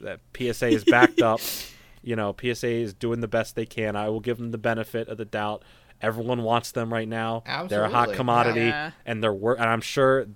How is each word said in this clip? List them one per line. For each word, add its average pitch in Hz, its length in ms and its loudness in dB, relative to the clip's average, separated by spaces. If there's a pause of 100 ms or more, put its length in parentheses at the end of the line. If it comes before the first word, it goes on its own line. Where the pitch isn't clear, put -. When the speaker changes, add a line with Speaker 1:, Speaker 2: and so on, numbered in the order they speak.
Speaker 1:
That 95 160 -10 (140)
P 123 140 -4
S 117 140 -4
A 123 60 0
is 110 160 4
backed - 400 6
up. 113 220 2
Speaker 2:
<laughs> - 40 -6 (520)
Speaker 1:
You 120 140 -4
know, 104 160 0
P 123 180 -6
S 117 140 -4
A 117 180 0
is 104 120 -6
doing 117 260 -2
the 117 80 -4
best 110 300 -2
they 113 80 -2
can. 107 320 -2
I 107 100 -2
will 110 140 -2
give 117 160 -2
them 117 140 -8
the 117 60 -4
benefit 113 520 -4
of 110 80 -10
the 110 80 -8
doubt. 104 380 -4 (380)
Everyone 117 420 -2
wants 117 280 0
them 117 220 -4
right 110 160 -2
now. 113 340 -4 (240)
They're 104 160 0
a 104 60 2
hot - 40 -2 (100)
Speaker 3:
Absolutely. 104 120 0
Speaker 1:
commodity, 120 520 4
Speaker 2:
Yeah. 151 240 -2 (140)
Speaker 1:
and 113 160 -6
they're 110 120 2
wor-, 110 220 0
and 117 100 0
I'm 113 160 2
sure 131 540 2